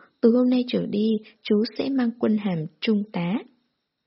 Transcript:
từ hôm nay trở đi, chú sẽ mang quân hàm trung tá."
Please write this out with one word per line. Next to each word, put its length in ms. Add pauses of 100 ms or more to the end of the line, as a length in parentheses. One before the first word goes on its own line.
(220)
từ 100
hôm 180
nay 180
trở 180
đi, 240 (320)
chú 220 (140)
sẽ 120
mang 300
quân 180
hàm 200 (220)
trung 320
tá." 220 (720)